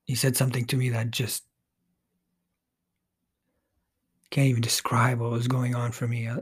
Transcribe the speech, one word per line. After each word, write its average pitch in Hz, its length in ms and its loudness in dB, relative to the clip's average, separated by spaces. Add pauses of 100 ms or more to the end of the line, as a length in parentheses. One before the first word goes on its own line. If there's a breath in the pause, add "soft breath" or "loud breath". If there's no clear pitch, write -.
he 135 100 -4
said 123 220 2
something 127 300 2
to 139 100 -2
me 127 140 0
that 117 200 -2
just - 320 -4 (3000)
can't 139 160 4
even 120 160 4
describe 120 560 2
what 120 140 -2
was 117 160 0
going 123 260 0
on 120 180 -2
for - 140 -4
me. 117 220 -4
Uh, 117 140 -6